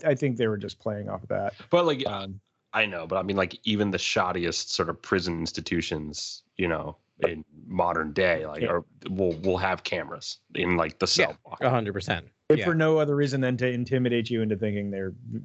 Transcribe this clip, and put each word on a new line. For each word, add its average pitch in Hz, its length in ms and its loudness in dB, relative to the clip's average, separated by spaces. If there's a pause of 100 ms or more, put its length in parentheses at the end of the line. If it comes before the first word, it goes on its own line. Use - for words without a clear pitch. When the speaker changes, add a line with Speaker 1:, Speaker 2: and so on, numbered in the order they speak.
Speaker 1:
I 147 100 4
think 127 220 0
they 120 100 2
were 107 100 0
just 101 220 -8
playing 104 300 -6
off 95 140 -8
of - 60 -14
that. 98 240 -2 (160)
Speaker 2:
But, 175 160 6
like, 135 200 0
uh, - 40 -2 (140)
Speaker 1:
Um, 98 160 -10 (340)
Speaker 2:
I 110 140 2
know, 85 180 -6
but 90 120 0
I 95 40 2
mean, 98 160 0
like, 92 280 0
even 104 260 2
the 92 80 0
shoddiest 90 680 0
sort 85 200 0
of 78 100 -6
prison 87 400 0
institutions, 78 1000 -4 (160)
you 92 100 0
know, 76 300 -4 (220)
in 82 260 -2 (220)
modern 85 460 0
day, 82 340 2
like, 76 160 -6
Speaker 1:
Yeah. - 60 0
Speaker 2:
are, 87 160 0 (260)
will, 92 300 2
will 92 180 2
have 92 240 0
cameras 82 560 -6 (160)
in, 90 200 2
like, 80 220 0
the 92 80 0
cell - 240 2
Speaker 3:
Yeah, - 60 -10 (100)
Speaker 2:
block. - 160 -12
Speaker 3:
a 131 80 4
hundred 110 240 0
percent. 92 340 -4 (220)
Speaker 1:
If 151 100 6
Speaker 3:
Yeah. 190 60 0
Speaker 1:
for 175 100 2
no 156 220 4
other 147 180 2
reason 139 260 2
than 127 160 2
to 127 100 2
intimidate 123 640 0
you 113 100 2
into 107 160 2
thinking 101 340 -2
they're, 95 220 -6 (320)